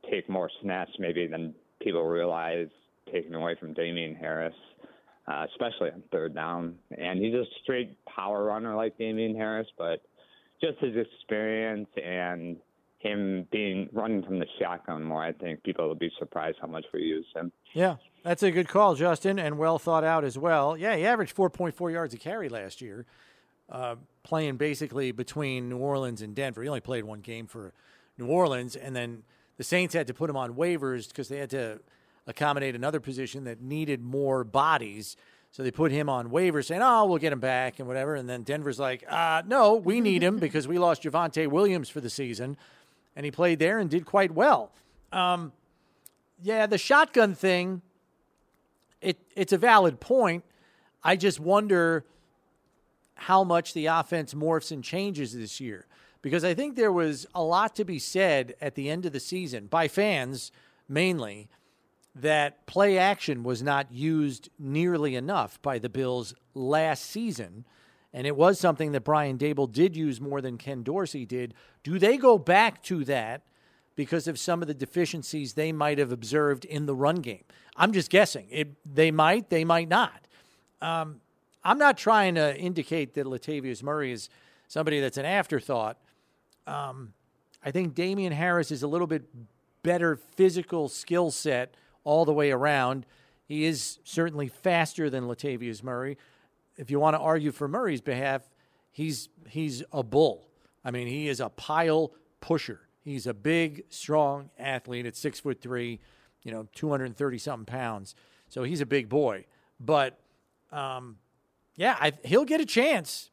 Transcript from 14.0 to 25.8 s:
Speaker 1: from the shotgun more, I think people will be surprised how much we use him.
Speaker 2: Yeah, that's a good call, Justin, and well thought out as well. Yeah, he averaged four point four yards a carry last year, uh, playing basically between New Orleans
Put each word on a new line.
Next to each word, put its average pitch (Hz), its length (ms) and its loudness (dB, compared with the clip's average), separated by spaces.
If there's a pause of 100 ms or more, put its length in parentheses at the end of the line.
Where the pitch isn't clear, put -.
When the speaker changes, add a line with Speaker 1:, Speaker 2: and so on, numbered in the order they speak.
Speaker 1:
from 92 160 -4
the 82 80 -4 (120)
shotgun 85 440 -6
more, 80 200 -4
I 82 80 -4
think 80 320 -10
people 87 240 -4
will 78 80 -2
be 82 240 -4
surprised 80 400 -6
how 78 80 -12
much 80 160 -10 (100)
we 85 100 -4
use 80 300 -4
him. 85 160 -8 (240)
Speaker 2:
Yeah, 170 220 0 (280)
that's 175 200 -2
a 190 80 4
good 170 160 0
call, 196 280 4
Justin, 175 440 0
and 151 180 -2
well 160 220 2
thought 160 240 2
out 160 220 2
as 127 120 -4
well. 156 380 2
Yeah, 190 220 -2
he 165 80 0
averaged 220 260 0
four 185 180 2
point 170 260 -4
four 175 160 -4
yards 165 220 -4
a - 40 -14
carry 180 320 -8
last 104 320 -10
year, 117 240 -14 (680)
uh, 120 240 -8 (280)
playing 151 340 -2
basically 135 560 -4
between 127 560 -6
New 123 80 -8
Orleans 131 440 -4